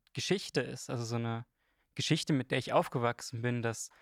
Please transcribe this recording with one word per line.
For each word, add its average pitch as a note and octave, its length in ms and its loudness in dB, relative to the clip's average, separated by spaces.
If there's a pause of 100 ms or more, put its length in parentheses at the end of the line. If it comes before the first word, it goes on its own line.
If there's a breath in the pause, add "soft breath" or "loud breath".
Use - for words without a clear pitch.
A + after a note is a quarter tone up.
(140)
Geschichte - 480 0
ist, C3 280 -8
also A#2+ 160 -2
so A#2 120 -2
eine A#2 280 -2 (480)
Geschichte, - 400 2
mit C3 180 2
der C3 60 4
ich - 160 -2
aufgewachsen A#2+ 680 2
bin, B2 200 2
dass A2+ 280 -2 (120)